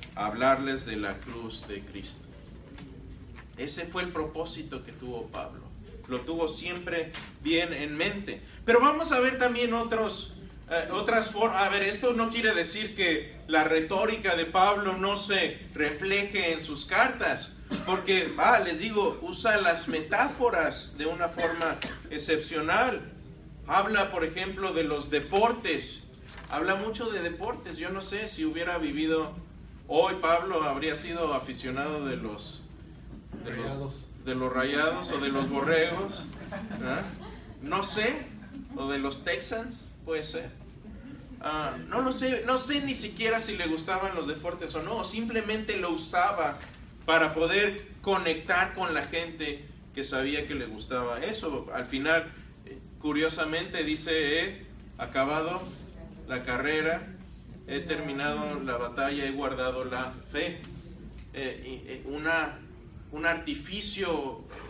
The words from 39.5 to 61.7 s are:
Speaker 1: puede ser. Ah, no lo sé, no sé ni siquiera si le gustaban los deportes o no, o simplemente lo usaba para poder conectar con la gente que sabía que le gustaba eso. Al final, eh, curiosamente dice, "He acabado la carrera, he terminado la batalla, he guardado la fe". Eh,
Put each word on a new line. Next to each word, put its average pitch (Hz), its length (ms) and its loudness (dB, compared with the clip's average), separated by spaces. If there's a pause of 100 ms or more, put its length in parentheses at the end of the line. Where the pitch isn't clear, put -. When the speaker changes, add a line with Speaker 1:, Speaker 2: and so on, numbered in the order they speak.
Speaker 1:
puede 160 200 -2
ser. 160 260 -6 (920)
Ah, 151 360 -2 (120)
no 220 120 2
lo 262 100 4
sé, 254 340 2
no 254 120 4
sé 285 240 2
ni 277 140 -2
siquiera 226 440 0
si 214 160 -2
le 180 120 0
gustaban 185 480 0
los 151 120 -2
deportes 160 480 -4
o 156 60 -2
no, 202 160 -2
o 214 60 -2
simplemente 220 720 0
lo - 140 0
usaba 175 680 2 (480)
para 160 300 6
poder 190 520 4 (140)
conectar 180 720 2
con 180 220 0
la 143 80 2
gente 160 600 -4 (280)
que 139 100 -4
sabía 143 440 0
que 147 80 -4
le 127 100 -4
gustaba 120 540 -2
eso. 165 520 -4
Al 123 140 -4
final, 156 460 2 (340)
eh, - 140 -14 (180)
curiosamente 160 840 0
dice, 156 560 2
"He 190 260 -4 (320)
acabado 151 640 0 (680)
la 127 160 -4
carrera, 156 640 0 (600)
he 139 140 -2
terminado 147 800 -2
la 127 160 -2
batalla, 139 480 0
he 139 60 -2
guardado 127 540 0
la 127 280 -4 (180)
fe". 170 300 -2 (720)
Eh, 127 520 -6